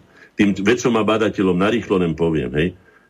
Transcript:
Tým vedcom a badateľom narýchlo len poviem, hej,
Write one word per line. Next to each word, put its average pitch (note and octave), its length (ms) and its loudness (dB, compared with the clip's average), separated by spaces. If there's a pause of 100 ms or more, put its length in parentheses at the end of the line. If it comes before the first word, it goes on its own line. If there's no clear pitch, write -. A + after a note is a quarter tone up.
(380)
Tým G2+ 160 2
vedcom A#2 400 0
a A2 80 2
badateľom G2+ 560 0
narýchlo G2+ 400 0
len E2+ 160 0
poviem, D#2 400 -2
hej, E2 240 -2 (320)